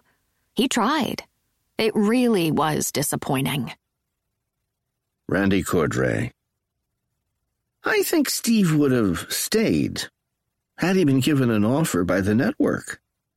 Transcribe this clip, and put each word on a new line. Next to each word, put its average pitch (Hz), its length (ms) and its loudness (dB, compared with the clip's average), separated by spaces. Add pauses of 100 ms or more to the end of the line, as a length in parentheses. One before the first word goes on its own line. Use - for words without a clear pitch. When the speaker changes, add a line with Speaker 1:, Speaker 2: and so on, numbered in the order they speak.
(540)
Speaker 1:
He 240 140 0
tried. 262 560 -2 (520)
It 220 200 0
really 214 560 2
was 147 400 -2
disappointing. 139 800 -4 (1600)
Speaker 2:
Randy 98 360 0
Cordray. 64 680 -2 (1500)
I 403 200 2
think 311 260 0
Steve 196 460 2
would 143 160 4
have 104 400 0
stayed 127 720 0 (720)
had 180 180 0
he 190 100 2
been 135 140 2
given 131 320 2
an 107 140 2
offer 123 400 0
by 87 160 0
the 101 140 0
network. - 680 -2 (360)